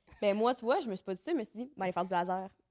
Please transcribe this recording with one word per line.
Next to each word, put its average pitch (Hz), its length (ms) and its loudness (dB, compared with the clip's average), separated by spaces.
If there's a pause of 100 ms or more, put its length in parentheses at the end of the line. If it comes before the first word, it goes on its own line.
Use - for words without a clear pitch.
(220)
Ben, 202 140 4
moi, 233 180 4
tu 233 100 -14
vois, 277 160 2
je 269 80 -4
me 196 60 -2
suis - 100 -10
pas 190 100 -4
dit - 80 -12
ça, 330 100 -4
je 339 40 2
me 240 80 0
suis - 100 -18
dit, « 247 220 -10
Ben, 190 80 -2
aller 185 80 0
faire 175 120 0
du 185 60 -6
laser. » 185 380 0 (220)